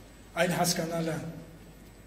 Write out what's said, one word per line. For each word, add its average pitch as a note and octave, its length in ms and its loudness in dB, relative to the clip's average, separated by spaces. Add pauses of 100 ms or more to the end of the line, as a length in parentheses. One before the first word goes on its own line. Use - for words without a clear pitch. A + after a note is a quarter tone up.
(340)
այլ E3+ 200 4
հասկանալը, E3 600 2 (920)